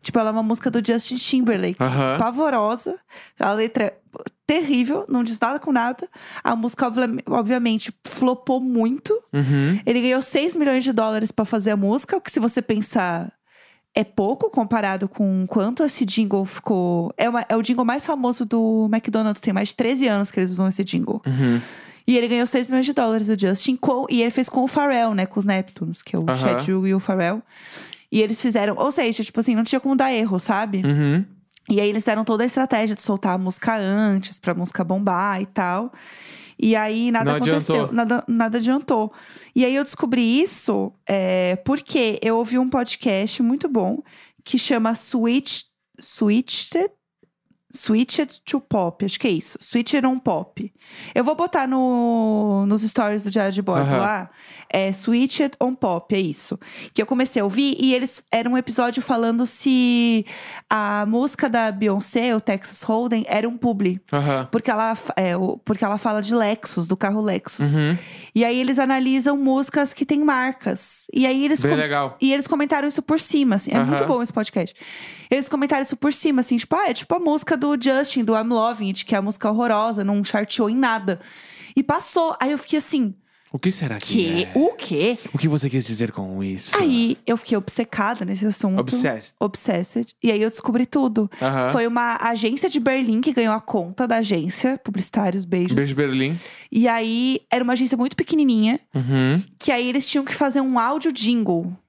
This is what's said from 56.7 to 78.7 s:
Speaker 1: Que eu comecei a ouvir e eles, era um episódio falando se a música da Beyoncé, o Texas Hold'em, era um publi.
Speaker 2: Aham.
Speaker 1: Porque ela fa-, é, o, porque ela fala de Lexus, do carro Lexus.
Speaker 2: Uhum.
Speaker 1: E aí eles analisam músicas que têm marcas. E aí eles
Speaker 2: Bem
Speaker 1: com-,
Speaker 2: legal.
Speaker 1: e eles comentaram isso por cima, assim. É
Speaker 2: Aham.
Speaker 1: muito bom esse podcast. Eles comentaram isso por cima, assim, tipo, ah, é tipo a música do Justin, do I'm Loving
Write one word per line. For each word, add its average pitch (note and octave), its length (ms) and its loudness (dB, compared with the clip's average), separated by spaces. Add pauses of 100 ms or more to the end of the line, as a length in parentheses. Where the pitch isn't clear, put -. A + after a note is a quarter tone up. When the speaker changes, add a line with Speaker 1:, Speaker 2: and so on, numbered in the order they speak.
Speaker 1:
Que - 80 0
eu G#3+ 60 0
comecei B3+ 340 0
a G3+ 40 2
ouvir C4+ 340 0
e C4 160 4
eles, B3+ 360 -4
era A#3 160 0
um B3 80 2
episódio B3 460 0
falando A#3 460 0
se A#3+ 760 2 (460)
a G#3 380 0
música B3+ 420 0
da A3+ 220 0
Beyoncé, G#3+ 640 0
o G#3+ 40 0
Texas - 440 -4
Hold'em, A3+ 440 0
era G#3+ 220 0
um A#3+ 80 -8
publi. G3 420 0 (140)
Speaker 2:
Aham. C#3 380 0
Speaker 1:
Porque A#3 180 0
ela A3 240 0
fa-, - 240 -8
é, F3+ 180 0
o, F#3+ 220 -2
porque G#3+ 260 -2
ela G#3 140 0
fala G#3+ 240 -2
de G#3+ 140 0
Lexus, G#3 520 0
do F#3 80 0
carro G#3 260 0
Lexus. D#3+ 540 0
Speaker 2:
Uhum. D#3 220 2 (380)
Speaker 1:
E A#3 100 6
aí A#3+ 140 0
eles C4 180 2
analisam C4 580 2
músicas C#4 580 2
que C#4 120 -2
têm D4 180 0
marcas. C4 880 -2
E B3+ 140 4
aí C4+ 180 2
eles D4 160 2
Speaker 2:
Bem C#3+ 120 2
Speaker 1:
com-, D3+ 60 2
Speaker 2:
legal. C#3+ 440 0
Speaker 1:
e C4+ 120 4
eles C#4 120 0
comentaram D4 420 0
isso C#4+ 140 -2
por D#4+ 180 0
cima, C4 360 2
assim. - 180 -2
É - 40 4
Speaker 2:
Aham. C#3 80 4
Speaker 1:
muito F#3 200 2
bom B3 160 2
esse A#3+ 120 -4
podcast. G3+ 420 -4 (540)
Eles C4+ 200 0
comentaram C#4+ 320 0
isso C4+ 160 -4
por C#4+ 160 0
cima, C#4 280 2
assim, A#3+ 160 0
tipo, - 180 -2
ah, F#4 140 0
é B3 40 -2
tipo - 220 -2
a F4+ 40 0
música D#4 440 0
do D4 180 0
Justin, C4+ 440 0
do A3+ 100 2
I'm A3 140 0
Loving A3 380 0